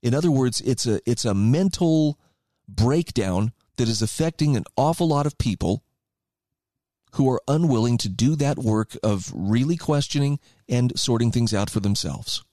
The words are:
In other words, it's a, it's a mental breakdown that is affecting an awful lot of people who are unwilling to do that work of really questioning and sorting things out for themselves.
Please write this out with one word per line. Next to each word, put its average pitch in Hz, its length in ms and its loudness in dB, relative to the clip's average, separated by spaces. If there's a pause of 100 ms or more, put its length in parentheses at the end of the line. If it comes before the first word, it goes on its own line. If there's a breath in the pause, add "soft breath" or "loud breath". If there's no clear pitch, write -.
In 120 100 0
other 165 160 2
words, 131 300 2
it's - 260 -2
a, 110 140 0 (100)
it's 117 140 -2
a 110 100 0
mental 156 840 2 (480)
breakdown 110 840 0 (240)
that 120 100 0
is 110 140 -2
affecting 151 560 0
an 98 80 -4 (100)
awful 160 320 2
lot 143 180 2
of 147 120 -4
people 104 440 -2 (1300)
who 131 180 2
are 123 160 -2
unwilling 127 520 2
to 107 100 -4
do 120 260 2
that 143 240 -2
work 110 420 -2
of 101 320 -2
really 120 440 0
questioning 143 640 -2 (260 soft breath)
and 123 320 0
sorting 117 320 2
things 117 220 0
out 104 160 -2
for 110 100 -2
themselves. - 720 -4